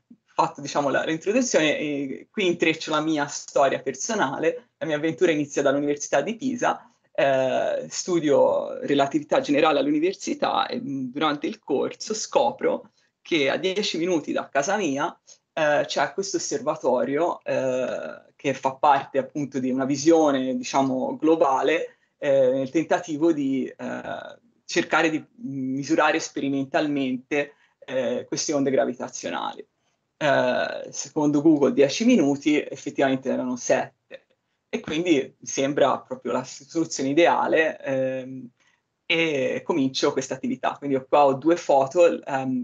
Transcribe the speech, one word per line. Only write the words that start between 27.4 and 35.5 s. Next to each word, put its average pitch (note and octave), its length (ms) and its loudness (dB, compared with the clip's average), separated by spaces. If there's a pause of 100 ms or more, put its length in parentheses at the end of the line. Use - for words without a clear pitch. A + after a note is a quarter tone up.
eh, B2+ 420 -2
queste D#3+ 260 -4
onde C#3 180 0
gravitazionali. A2+ 920 -4 (540)
Eh, B2+ 720 0
secondo D3 520 0
Google C#3+ 320 6
dieci C#3 320 4
minuti, D3+ 540 4
effettivamente C3+ 720 -2
erano B2 260 -2
sette. - 680 -4 (440)
E - 100 -6
quindi D#3+ 580 0
mi C3+ 100 -18
sembra C#3 520 0